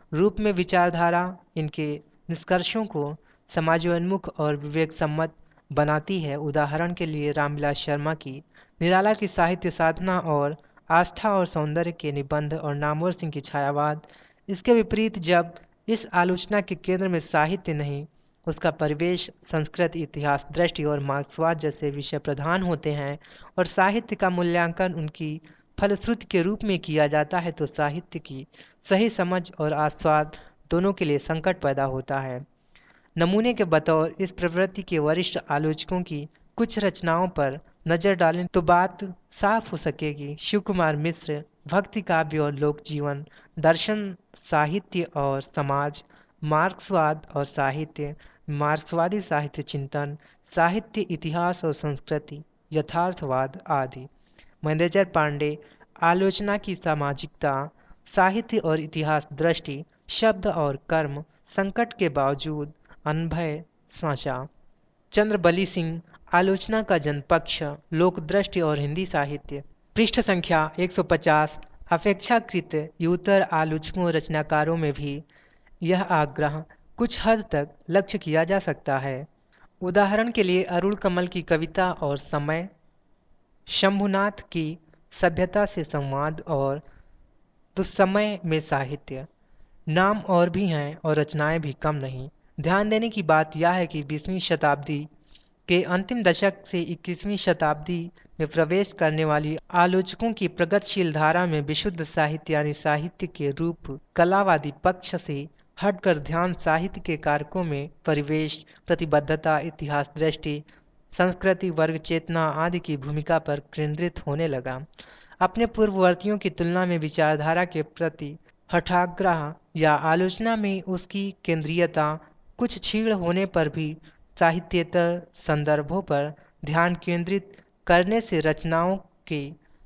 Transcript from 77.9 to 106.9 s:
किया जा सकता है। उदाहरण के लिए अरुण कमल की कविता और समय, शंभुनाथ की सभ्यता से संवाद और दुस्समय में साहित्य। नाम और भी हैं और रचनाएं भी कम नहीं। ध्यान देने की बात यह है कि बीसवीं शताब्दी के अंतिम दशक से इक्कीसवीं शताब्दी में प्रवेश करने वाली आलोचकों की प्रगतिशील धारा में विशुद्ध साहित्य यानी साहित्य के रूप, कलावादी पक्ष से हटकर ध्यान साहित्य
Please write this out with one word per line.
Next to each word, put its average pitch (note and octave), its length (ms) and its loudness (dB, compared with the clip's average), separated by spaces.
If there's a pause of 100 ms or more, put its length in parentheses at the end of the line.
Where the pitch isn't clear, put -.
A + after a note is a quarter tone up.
किया D#3+ 260 2
जा F#3+ 160 0
सकता C#3 400 -2
है। C3+ 280 -6 (540)
उदाहरण G3+ 500 2
के A3+ 120 2
लिए F3+ 220 4
अरुण F#3 300 0
कमल F3+ 320 0
की F3+ 160 -6
कविता E3 500 0
और C#3+ 240 -4
समय, D#3 500 -4 (1000)
शंभुनाथ G3 720 2 (100)
की D#3+ 260 -4 (360)
सभ्यता F3+ 540 2
से F3 160 -6
संवाद C#3+ 640 -2
और C#3 320 0 (960)
दुस्समय G3 680 2
में D#3+ 160 2
साहित्य। C#3 640 -6 (640)
नाम G3 300 4 (100)
और F3 200 6
भी F#3+ 180 0
हैं D3+ 300 -2
और D#3 180 0
रचनाएं D3+ 460 0
भी C#3+ 200 -6
कम D3+ 160 0
नहीं। C3 320 -8 (280)
ध्यान F#3+ 320 2
देने A3 200 0
की G#3+ 140 -4
बात D#3 340 4
यह E3+ 140 4
है F3+ 160 0
कि D3+ 160 -6
बीसवीं D3+ 380 -4
शताब्दी D3 640 0 (640)
के F3 160 6
अंतिम F#3+ 380 -2
दशक F#3+ 440 2
से F3 140 -2
इक्कीसवीं F3+ 560 -6
शताब्दी D#3+ 600 0 (400)
में D#3 80 0
प्रवेश F3 460 2
करने D#3 320 2
वाली D3+ 320 0 (160)
आलोचकों F#3 600 2
की F#3+ 160 -2
प्रगतिशील F3+ 640 0
धारा D#3+ 320 4
में D#3+ 160 0
विशुद्ध D#3+ 420 -4
साहित्य D#3 500 0
यानी D3+ 200 0
साहित्य D3+ 540 -2
के C#3+ 240 -4
रूप, E3 480 -6 (160)
कलावादी F3 560 4 (120)
पक्ष F3+ 340 0
से D3 300 -8 (300)
हटकर F#3+ 420 2
ध्यान E3 360 -2
साहित्य E3+ 460 -2